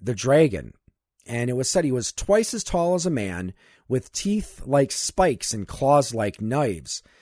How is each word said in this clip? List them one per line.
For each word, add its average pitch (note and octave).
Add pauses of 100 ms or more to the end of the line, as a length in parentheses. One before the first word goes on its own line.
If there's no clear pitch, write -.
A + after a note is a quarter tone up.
the A2+
dragon, A#2+ (540)
and A#2+
it B2+
was B2+
said F3+
he C#3+
was B2
twice -
as G#3
tall F3
as E3+
a F#3
man, F#2 (340)
with B2+
teeth -
like C#3
spikes -
and G#2
claws C#3
like G#2+
knives, A2 (180)